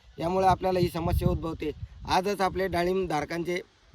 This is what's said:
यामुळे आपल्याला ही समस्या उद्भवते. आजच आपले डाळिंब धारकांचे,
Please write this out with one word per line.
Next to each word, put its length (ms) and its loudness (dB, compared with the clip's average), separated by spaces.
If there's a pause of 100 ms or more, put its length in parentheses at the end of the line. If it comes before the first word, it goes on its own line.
(180)
यामुळे 280 2
आपल्याला 320 4
ही 100 4
समस्या 400 0
उद्भवते. 420 -2 (380)
आजच 320 2
आपले 280 0
डाळिंब 400 0
धारकांचे, 520 -2 (340)